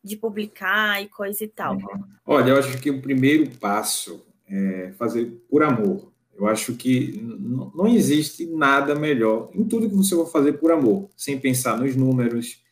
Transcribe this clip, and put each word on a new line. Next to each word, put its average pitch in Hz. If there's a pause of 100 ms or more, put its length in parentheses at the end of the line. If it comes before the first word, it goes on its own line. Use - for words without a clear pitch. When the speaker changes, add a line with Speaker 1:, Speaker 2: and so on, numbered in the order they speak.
Speaker 1:
de 208
publicar 208
e 208
coisa 208
e -
tal. 180
Speaker 2:
Uhum. 196 (220)
Olha, 131
eu 139
acho 131
que 147
o 135
primeiro 135
passo 101 (240)
é 95
fazer 117 (240)
por -
amor. 107 (260)
Eu 101
acho 110
que 127
n-, 113
n-, 120
não 180
existe 151
nada 143
melhor 123
em 220
tudo 226
que 196
você 190
for 165
fazer 147
por 160
amor, 110
sem 139
pensar 127
nos 131
números, 123 (100)